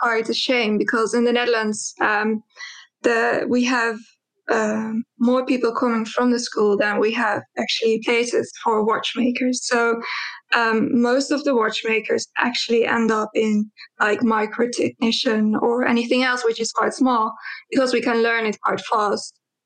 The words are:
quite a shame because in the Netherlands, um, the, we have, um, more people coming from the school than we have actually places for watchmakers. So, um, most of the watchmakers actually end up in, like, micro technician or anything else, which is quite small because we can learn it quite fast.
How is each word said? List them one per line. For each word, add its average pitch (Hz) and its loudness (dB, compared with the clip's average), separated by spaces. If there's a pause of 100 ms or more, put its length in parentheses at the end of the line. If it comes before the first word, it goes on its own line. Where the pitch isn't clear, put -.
quite 226 0
a 226 0
shame 226 0
because 208 0
in 240 4
the 240 4
Netherlands, 226 0
um, 214 0 (600)
the, 233 2
we 247 2
have, 233 0 (520)
um, 220 -2 (160)
more 247 2
people 247 0
coming 226 0
from 247 0
the 240 2
school 208 0
than 208 0
we 214 2
have 226 -2 (160)
actually 226 0
places 240 0 (140)
for 214 2
watchmakers. 247 -2
So, 233 0 (560)
um, 226 2 (120)
most 254 2
of 294 -2
the 277 2
watchmakers 220 0 (120)
actually 233 0
end 226 0
up 214 -2
in, 214 0 (300)
like, 208 2
micro 220 0
technician 226 0
or 240 0
anything 240 2
else, 247 -2
which 226 -2
is 220 -4
quite - -2
small 233 2 (360)
because 254 0
we 240 2
can 233 0
learn 226 0
it 208 -2
quite - -2
fast. 214 -2 (280)